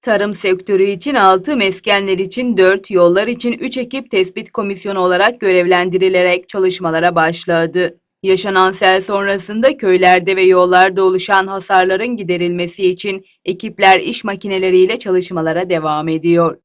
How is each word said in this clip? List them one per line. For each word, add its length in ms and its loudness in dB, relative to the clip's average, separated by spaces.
Tarım 320 -2
sektörü 500 0
için 300 -4
altı, 420 2
meskenler 640 -2
için 380 -4
dört, 340 2
yollar 360 2
için 260 -4
üç 240 -6
ekip 340 -8
tespit 400 -2
komisyonu 500 -6
olarak 400 0
görevlendirilerek 1080 0
çalışmalara 640 -2
başladı. 840 -2
Yaşanan 500 0
sel 280 2
sonrasında 760 -2
köylerde 600 2
ve 60 0
yollarda 600 4
oluşan 420 0
hasarların 680 0
giderilmesi 720 -4
için 380 -4
ekipler 560 0
iş 240 -8
makineleriyle 760 0
çalışmalara 720 -4
devam 380 -2
ediyor. 560 0